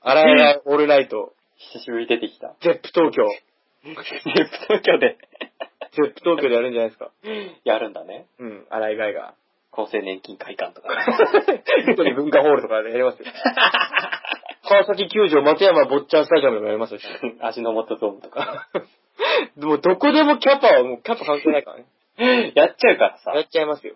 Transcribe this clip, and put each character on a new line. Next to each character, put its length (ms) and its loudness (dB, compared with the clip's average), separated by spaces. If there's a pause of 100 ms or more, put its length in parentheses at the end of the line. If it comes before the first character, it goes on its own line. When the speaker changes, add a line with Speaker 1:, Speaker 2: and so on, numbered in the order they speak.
Speaker 1:
新 320 4
井 40 6
ガ 160 6
イ 120 0
オ 100 0
ー 20 2
ル 100 2
ナ 120 6
イ 100 0
ト。 260 -8 (220)
Speaker 2:
久 240 -20
し 100 -14
ぶ 80 -4
り 60 -6
に 40 -16
出 100 0
て 100 -6
き 100 -16
た。 220 -16
Speaker 1:
ゼ 120 0
ッ 80 -4
プ 80 -16
東 240 2
京。 140 2 (580)
Speaker 2:
ゼ 60 -20
ッ 40 -18
プ 80 -18 (680)
東 140 0
京 160 2
で。 200 0 (760)
Speaker 1:
ゼ 100 -2
ッ 120 -4
プ 60 -20
東 220 -2
京 60 0
で 60 0
や 60 2
る 100 -4
ん 20 -10
じ 60 -4
ゃ 40 0
な 60 -2
い 20 -6
で 60 -20
す 20 -20
か。 120 -16 (540)
Speaker 2:
や 140 0
る 120 -8
ん 20 -20
だ 120 -16
ね。 220 -18 (120)
Speaker 1:
う 80 -16
ん、 220 -16
新 220 -6
井 60 -4
ガ 120 -4
イ 60 -6
が。 200 -14 (380)
Speaker 2:
厚 180 -10
生 100 -4
年 200 -10
金 160 -20
会 200 -18
館 180 -10
と 80 -20
か 60 -16
ね。 60 -6 (840)
Speaker 1:
<laughs> 120 0
ニ 80 2
ト 80 0
リ 100 0
文 160 -4
化 120 4
ホ 60 4
ー 80 6
ル 60 0
と 60 -10
か 140 -2
で 80 -8
や 60 -6
り 60 0
ま 100 2
す 80 -16
よ。 80 -16
Speaker 2:
<laughs> 60 -18 (1300)
Speaker 1:
川 160 6
崎 240 -4
球 200 2
場、 140 4
松 200 2
山 220 6
坊 180 -2
ち 140 -2
ゃ 60 4
ん 40 -2
ス 20 -20
タ 120 4
ジ 60 2
ア 40 4
ム 60 -4
で 60 -4
も 40 -4
や 60 -2
り 60 -4
ま 100 -6
す 60 -14
よ。 60 -14 (400)
Speaker 2:
味 220 -8
の 100 -4 (140)
素 100 -6
ド 140 -4
ー 40 -16
ム 60 -20
と 80 -20
か。 380 -10 (460)
Speaker 1:
<laughs> 440 -2
で 80 -12
も 140 2
ど 180 2
こ 160 2
で 120 4
も 140 2
キ 100 0
ャ 100 6
パ 100 2
は 140 6
も 140 -4
う 60 -18
キ 100 -4
ャ 40 -2
パ 80 -12
関 160 -2
係 120 0
な 60 2
い 60 -4
か 80 -18
ら 60 -20
ね。 80 -20 (680)
Speaker 2:
や 120 6
っ 100 -4
ち 120 2
ゃ 40 6
う 40 2
か 120 2
ら 100 -8
さ。 160 -8
Speaker 1:
や 80 0
っ 60 -8
ち 100 -4
ゃ 40 0
い 40 -2
ま 100 -4
す 100 -18
よ。 80 -16